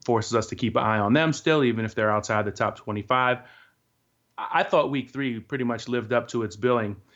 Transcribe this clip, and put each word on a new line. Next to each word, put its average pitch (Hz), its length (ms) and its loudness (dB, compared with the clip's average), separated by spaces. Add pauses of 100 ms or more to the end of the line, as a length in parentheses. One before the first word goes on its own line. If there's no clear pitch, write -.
forces 113 320 0
us 110 120 2
to - 100 -8
keep 113 180 -2
an 123 80 2
eye 110 160 2
on 104 140 4
them 160 180 4
still, 156 320 2
even 113 220 0
if 110 100 -8
they're 107 160 2
outside 107 320 0
the 101 80 -2
top 107 240 -2
twenty-five. 123 640 0 (1000)
I, - 180 -10
I 175 80 2
thought 156 280 2
week 139 200 -4
three 127 280 -4
pretty 135 240 -6
much 120 240 -4
lived 117 240 -2
up 120 180 0
to 117 140 -2
its 104 140 -8
billing. 110 400 0 (180)